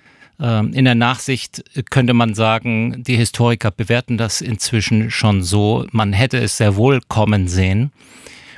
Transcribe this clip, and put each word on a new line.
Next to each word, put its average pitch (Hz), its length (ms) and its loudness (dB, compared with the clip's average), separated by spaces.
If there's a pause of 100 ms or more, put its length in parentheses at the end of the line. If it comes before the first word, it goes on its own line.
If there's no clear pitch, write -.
(380)
Ähm, 113 340 0
in 131 140 2
der 123 80 4
Nachsicht 120 680 -2 (280)
könnte 127 240 2
man 117 200 2
sagen, 113 680 -2
die 123 140 -2
Historiker 117 540 0
bewerten 117 460 -2
das 107 240 -4
inzwischen 110 720 -2
schon 101 320 0
so, 104 500 0
man 104 220 0
hätte 123 240 0
es 120 180 -2
sehr 104 200 2
wohl 127 320 2
kommen 104 400 0
sehen. 95 440 0 (640)